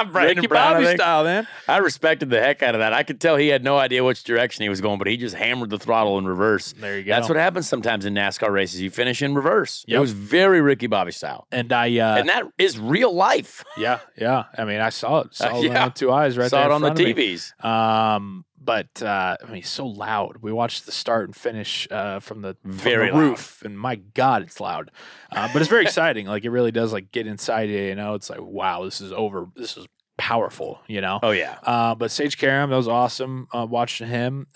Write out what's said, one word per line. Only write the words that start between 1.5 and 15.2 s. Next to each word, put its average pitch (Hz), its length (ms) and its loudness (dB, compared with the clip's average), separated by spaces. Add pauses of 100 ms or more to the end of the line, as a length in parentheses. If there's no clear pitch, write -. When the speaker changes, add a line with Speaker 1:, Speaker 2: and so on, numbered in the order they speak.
Speaker 1:
I 160 120 4
respected 160 500 2
the 120 120 4
heck 139 220 2
out 120 120 2
of 110 60 0
that. 110 120 2
I 135 120 2
could 131 180 -8
tell 165 140 6
he 147 120 4
had 135 160 2
no 139 140 4
idea 127 260 2
which 127 180 2
direction 120 400 0
he 104 60 0
was 95 140 -2
going, 104 160 0
but 95 80 -4
he 110 100 0
just 117 180 -6
hammered 117 360 -2
the 104 80 -4
throttle 110 400 2
in 95 100 -2
reverse. 95 460 0
Speaker 2:
There 101 240 -8
you 95 60 -10
Speaker 1:
That's 117 220 0
Speaker 2:
go. 160 80 2
Speaker 1:
what 156 60 2
happens 175 280 0
sometimes 110 360 -2
in 101 80 -2
nascar 101 400 0
races. 92 300 -2
You 95 80 -4
finish 123 320 -2
in 143 120 0
reverse. 165 540 0
It - 40 -6
Speaker 2:
Yep. - 100 4
Speaker 1:
was 123 100 0
very 160 480 4
Ricky 139 280 2
Bobby 95 220 0
style. 67 400 -10
Speaker 2:
And 120 220 -2
I, 120 260 2
uh, 110 200 4
Speaker 1:
And 104 100 2
that 214 160 2 (140)
is 175 200 2
real 180 340 2
life. 196 580 0
<laughs> - 80 -18
Speaker 2:
Yeah, 117 220 0 (160)
yeah. 120 280 0 (120)
I 113 100 -4
mean, 104 140 -2
I 113 100 0
saw 139 320 0